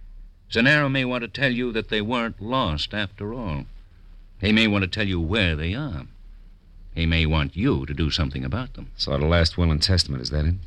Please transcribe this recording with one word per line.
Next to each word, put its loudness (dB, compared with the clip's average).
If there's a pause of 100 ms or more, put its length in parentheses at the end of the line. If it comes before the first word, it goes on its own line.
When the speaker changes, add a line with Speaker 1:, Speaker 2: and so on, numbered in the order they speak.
(520)
Speaker 1:
Cenero 4
may 0
want -2
to -8
tell 0
you -2
that -2
they 0
weren't -2
lost -2
after -6
all. -4 (800)
He 4
may 6
want 2
to -2
tell -2
you 0
where 2
they -2
are. -6 (880)
He 0
may 4
want 0
you 0
to -6
do 0
something -2
about -4
them. -12
Speaker 2:
Sort -2
of 4
last 4
will 4
and 2
testament, 0
is -6
that 2
it? 2 (120)